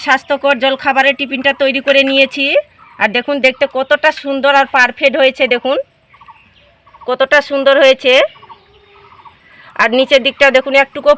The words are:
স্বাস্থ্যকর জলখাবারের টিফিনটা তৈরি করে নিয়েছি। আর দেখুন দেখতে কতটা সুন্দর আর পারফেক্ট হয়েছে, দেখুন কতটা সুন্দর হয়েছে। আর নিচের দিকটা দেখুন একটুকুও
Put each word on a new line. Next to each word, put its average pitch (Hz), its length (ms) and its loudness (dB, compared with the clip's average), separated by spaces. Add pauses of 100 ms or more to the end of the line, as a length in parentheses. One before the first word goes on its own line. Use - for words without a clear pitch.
স্বাস্থ্যকর 277 500 -2 (100)
জলখাবারের 269 540 0
টিফিনটা 269 340 -4 (100)
তৈরি 269 240 -2
করে 277 140 2 (100)
নিয়েছি। 269 360 -2 (560)
আর 214 140 2
দেখুন 285 200 -4 (100)
দেখতে 262 180 -2 (120)
কতটা 294 340 0 (120)
সুন্দর 277 380 -2
আর 269 140 0
পারফেক্ট 254 460 0
হয়েছে, 262 240 0 (100)
দেখুন 254 220 -2 (1300)
কতটা 269 300 0 (120)
সুন্দর 277 320 2
হয়েছে। 262 300 2 (1700)
আর 226 60 2 (100)
নিচের 269 280 2
দিকটা 277 200 0 (100)
দেখুন 269 180 -2 (100)
একটুকুও 294 320 0